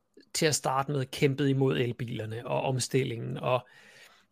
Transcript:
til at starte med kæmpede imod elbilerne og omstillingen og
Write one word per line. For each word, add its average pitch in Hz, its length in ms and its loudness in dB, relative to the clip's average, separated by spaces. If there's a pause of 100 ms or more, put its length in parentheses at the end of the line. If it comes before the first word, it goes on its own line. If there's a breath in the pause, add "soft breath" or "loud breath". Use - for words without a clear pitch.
(340)
til - 120 0
at 151 100 4
starte 135 360 -2
med 139 140 0
kæmpede 139 440 2
imod 135 280 4
elbilerne 117 720 -4
og 135 140 -2
omstillingen 131 760 -2
og 127 300 0 (640 soft breath)